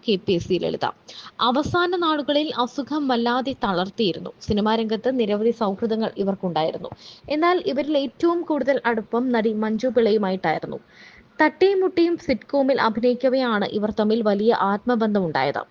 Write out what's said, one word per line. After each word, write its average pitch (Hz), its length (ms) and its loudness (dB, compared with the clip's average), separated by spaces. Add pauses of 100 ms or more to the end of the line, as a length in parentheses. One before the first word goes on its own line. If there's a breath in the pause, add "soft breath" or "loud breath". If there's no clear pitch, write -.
കെ 196 180 2
പി 202 60 2
എസ് 170 160 -2
സി 190 60 0
ലളിത. 165 360 -2 (500 loud breath)
അവസാന 349 560 0
നാളുകളിൽ 302 600 0
അസുഖം 277 500 -4
വല്ലാതെ 240 440 0
തളർത്തിയിരുന്നു. 190 760 -2 (180)
സിനിമാ 214 260 0
രംഗത്ത് 226 460 -2
നിരവധി 208 300 0
സൗഹൃദങ്ങൾ 220 680 -2
ഇവർക്കുണ്ടായിരുന്നു. 180 720 -2 (400 loud breath)
എന്നാൽ 339 380 2
ഇവരിൽ 285 320 0
ഏറ്റവും 339 440 0
കൂടുതൽ 277 440 0
അടുപ്പം 233 460 -2
നടി 226 200 2
മഞ്ജു 220 360 -2
പിള്ളയുമായിട്ടായിരുന്നു. 202 880 0 (680 loud breath)
തട്ടിയും 370 380 4
മുട്ടിയും 339 360 2
സിറ്റ്കോമിൽ 269 640 0
അഭിനയിക്കവെയാണ് 240 840 2
ഇവർ 214 260 -2
തമ്മിൽ 220 320 2
വലിയ 214 320 2
ആത്മബന്ധമുണ്ടായത്. 196 1160 0